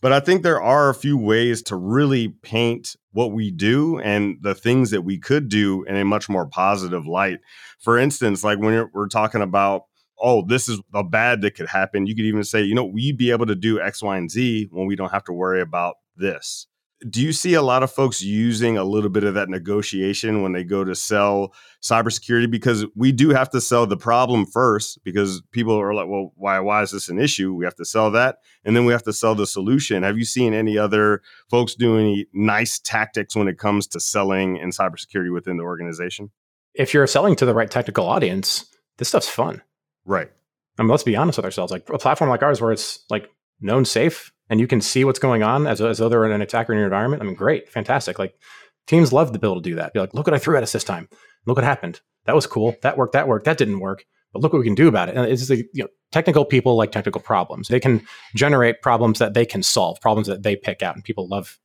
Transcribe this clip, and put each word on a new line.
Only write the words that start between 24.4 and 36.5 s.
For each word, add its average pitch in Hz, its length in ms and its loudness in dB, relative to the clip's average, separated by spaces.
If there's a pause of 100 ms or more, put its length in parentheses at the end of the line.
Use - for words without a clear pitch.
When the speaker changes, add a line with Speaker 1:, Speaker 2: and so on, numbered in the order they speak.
Speaker 1:
first, 110 580 0
because 95 380 -2 (100)
people 113 300 0
are 101 140 -2
like, 95 120 -4
"Well, 98 280 -6
why, 95 240 -2
why 104 240 0
is 92 80 -4
this 98 180 -10
an 90 100 -4
issue?" 98 360 0
We 87 100 -4
have 87 120 -4
to 85 80 -12
sell 110 260 2
that, 123 260 2 (260)
and 110 120 2
then 120 100 6
we 120 80 4
have 117 100 0
to 107 100 -4
sell 110 200 0
the 104 140 0
solution. 104 560 0
Have 104 160 -2
you 117 60 -2
seen 120 280 0
any 107 240 0
other 104 460 2 (260)
folks 120 240 0
do 113 240 2
any 104 360 0
nice 107 440 0
tactics - 580 -4
when 104 120 2
it 90 100 -4
comes 101 300 0
to - 120 -10
selling 95 580 -2
in 85 120 -6
cybersecurity 90 640 -4
within 87 240 -6
the 85 60 -6
organization? 87 640 -10 (460)